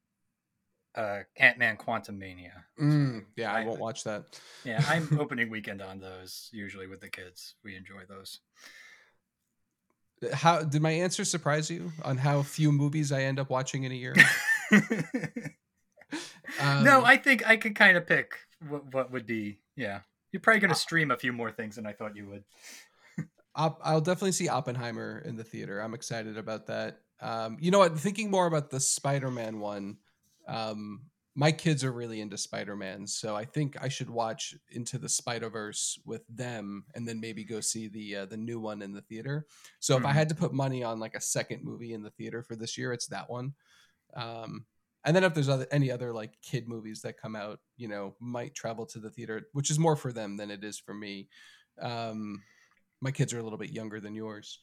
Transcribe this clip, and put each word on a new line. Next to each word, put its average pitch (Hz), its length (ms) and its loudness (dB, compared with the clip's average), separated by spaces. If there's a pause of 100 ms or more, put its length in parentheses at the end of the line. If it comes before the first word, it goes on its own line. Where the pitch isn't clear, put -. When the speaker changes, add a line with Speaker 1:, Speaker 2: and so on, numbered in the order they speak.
(960)
Speaker 1:
uh, 101 240 -2 (180)
Ant-Man 120 400 6
Quantumania. 95 760 -6 (280)
Speaker 2:
Mm, 143 440 4 (140)
yeah, 110 160 -2
I 113 80 2
Speaker 1:
I 110 40 -2
Speaker 2:
won't 110 140 -2
watch 110 240 -6
that. - 360 -8 (260)
Speaker 1:
Yeah, 123 240 2
I'm 160 240 2
Speaker 2:
<laughs> 147 60 6
Speaker 1:
opening 123 300 -2
weekend 107 320 -8
on 95 180 -12
those, 92 520 -14
usually 98 360 -10
with 95 120 -16
the 101 100 -16
kids. - 540 -16
We 98 120 -14
enjoy 98 340 -18
those. 98 300 -16 (1900)
Speaker 2:
How, 156 300 6
did 151 180 2
my 160 100 4
answer 180 320 0
surprise 156 480 0
you 170 220 -6 (100)
on 135 140 0
how 143 260 4
few 151 300 4
movies 143 400 2
I 135 80 2
end 135 180 0
up 135 100 -4
watching 131 360 0
in 127 80 -4
a - 20 -6
year? 127 180 -6 (580)
Speaker 1:
<laughs> 202 120 10 (2000)
No, 269 160 12
Speaker 2:
Um, 233 60 6
Speaker 1:
I 262 120 10
think 254 300 6
I 220 100 10
could 214 180 -2
kinda 185 260 10
pick 160 340 2 (320)
what, 143 260 -8
what 127 180 0
would 123 140 -4
be, 104 340 -4 (160)
yeah. 101 260 -6 (300)
You're 185 100 -4
probably 220 180 6
gonna 185 140 4
Speaker 2:
I 151 40 4
Speaker 1:
stream 160 340 2
a 120 60 2
few 127 140 -2
more 117 200 -2
things 107 240 -8
than 113 100 -8
I 104 80 -6
thought 104 220 -8
you 104 120 -14
would. 101 160 -14 (760)
<laughs> 165 120 -6 (260)
Speaker 2:
Op-, 151 280 2
I'll 156 180 4
definitely 180 320 2
see 170 160 0
Oppenheimer 117 760 -2
in 113 120 -6
the 113 60 -8
theater. 104 360 -8
I'm 110 140 -6
excited 113 440 -6
about 110 300 -6
that. 110 320 -6 (220)
Um, 113 380 -6
you 170 120 2
know 202 80 8
what? 170 180 8
Thinking 202 340 -2
more 180 160 6
about 156 220 2
the 131 100 -4
Spider-Man 127 800 0
one, 104 380 -6 (500)
um, 107 560 -6 (320)
my 147 160 6
kids 156 320 2
are 131 80 0
really 117 300 -6
into 104 160 -8
Spider-Man, 101 720 -6
so 107 280 -4
I 107 100 -4
think 143 360 -2
I 131 60 -4
should 127 220 -6
watch 117 460 -4 (160)
Into 120 260 -6
the 113 120 -6
Spider-Verse 110 960 -4
with 110 220 -10
them 110 580 -8 (100)
and 117 120 -8
then 113 140 -6
maybe 110 240 -8
go 107 160 -6
see 110 260 -4
the, 104 300 -10
uh, 98 80 -6
the 107 120 -12
new 113 220 -6
one 107 220 -8
in 101 120 -10
the 101 80 -12
theater. 135 440 -6 (340)
So 139 160 4
if 127 80 4
I 139 60 2
Speaker 1:
Mm-hmm. 139 80 6
Speaker 2:
had 156 120 6
to 160 60 -2
put 160 180 0
money 135 300 0
on, 117 160 -2
like, 110 160 -6
a - 60 -8
second - 420 -2
movie 113 300 -10
in 107 80 -8
the 107 80 -14
theater 113 340 -8
for 113 120 -12
this 113 220 -8
year, 127 140 -4
it's 117 160 -6
that 98 220 -8
one. 127 240 -6 (600)
Um, 113 500 -10 (400)
and 151 100 6
then 190 80 8
if 175 100 6
there's 147 140 2
other, 131 240 2
any 139 200 4
other, 120 220 -4
like, 110 280 -8
kid 117 260 -6
movies 110 360 -10
that 117 140 -10
come 110 180 -10
out, 104 240 -10 (180)
you 120 100 -10
know, 101 320 -8
might 120 340 -8
travel 113 340 -6
to - 120 -16
the 107 100 -12
theater, 110 440 -8
which 143 180 -2
is 151 80 2
more 160 160 6
for 131 160 -4
them 107 240 -6
than 104 160 -8
it 101 120 -10
is 104 140 -8
for - 160 -14
me. 101 360 -10 (500)
Um, 110 640 -8 (560)
my 135 120 -2
kids 127 220 0
are 120 60 -6
a 113 40 -6
little 110 160 -6
bit 101 120 -8
younger 107 300 -8
than 104 120 -10
yours. 107 500 -10